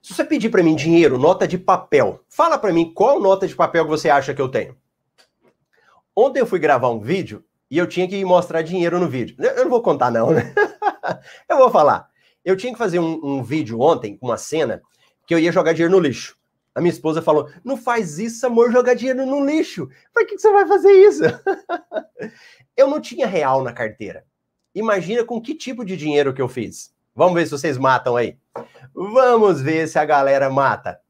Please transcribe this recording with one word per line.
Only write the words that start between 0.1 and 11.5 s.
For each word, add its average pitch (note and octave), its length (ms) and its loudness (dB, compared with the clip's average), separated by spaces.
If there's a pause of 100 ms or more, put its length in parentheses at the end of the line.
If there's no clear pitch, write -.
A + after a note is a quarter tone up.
você D#4+ 100 -2
pedir A3+ 240 -2
pra G3+ 140 2
mim D#3 120 4
dinheiro, D#3 440 4
nota F3 280 2
de F3+ 120 -4
papel, D3 720 0
fala D#4+ 300 0
pra G3 140 -2
mim E3 200 0
qual A#3+ 280 2
nota F#3+ 260 2
de D3 80 -8
papel E3 300 0
que D3 60 -6
você D#3 180 -2
acha C#3+ 240 2
que C3+ 80 -8
eu C3 80 -2
tenho. B2 280 -6 (1400)
Ontem C4 260 2
eu A#3 60 0
fui F#3 120 -2
gravar C3 320 2
um A2+ 100 -6
vídeo A2+ 440 -6 (260)
e C#3 80 -2
eu F3 80 0
tinha F3+ 200 -4
que G3 160 -6
mostrar F3 380 0
dinheiro E3+ 400 -2
no E3+ 80 -2
vídeo. B2 300 -8
Eu, F#3 140 -2
eu B3 100 -2
não C#4 80 0
vou A#3+ 100 0
contar C#3 300 0
não, A#2 200 0
né? - 220 0
<laughs> - 960 -6
Eu E4 80 0